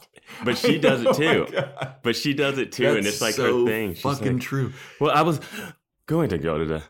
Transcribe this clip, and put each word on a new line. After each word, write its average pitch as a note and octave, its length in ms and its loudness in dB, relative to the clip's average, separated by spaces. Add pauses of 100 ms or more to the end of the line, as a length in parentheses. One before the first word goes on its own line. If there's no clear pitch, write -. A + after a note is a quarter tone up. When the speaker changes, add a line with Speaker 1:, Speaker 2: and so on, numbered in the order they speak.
(460)
Speaker 1:
But - 140 0
she - 180 2
does C3+ 240 2
it A2+ 60 0
Speaker 2:
<laughs> - 0 -
Oh - 60 6
my - 40 0
Speaker 1:
too. C#3+ 340 2
Speaker 2:
God. - 520 -6
Speaker 1:
But A#2 120 2
she C#3+ 200 -2
does C#3 240 0
it A2 120 -4
too, B2+ 180 0
and D3 80 4
Speaker 2:
That's G2+ 180 0
Speaker 1:
it's - 60 -6
like A2+ 120 2
Speaker 2:
so B2 280 2
Speaker 1:
her A#2+ 100 4
thing. A2 240 -2
She's - 80 -8
Speaker 2:
fucking B2+ 300 -2
Speaker 1:
like, B2+ 100 -2
Speaker 2:
true. C3 300 -4 (260)
Speaker 1:
"Well, D3 100 2
I D3 140 4
was E3 160 2 (680)
going D#3 240 0
to F2 80 0
go D#2 220 0
to D#2+ 60 0
the," D#2 240 -4